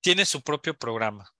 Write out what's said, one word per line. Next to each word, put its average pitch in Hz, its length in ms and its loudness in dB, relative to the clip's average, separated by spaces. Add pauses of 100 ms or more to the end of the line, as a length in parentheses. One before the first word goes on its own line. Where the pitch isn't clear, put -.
tiene 185 260 4
su 135 160 -4
propio 147 340 -4
programa. 110 640 -4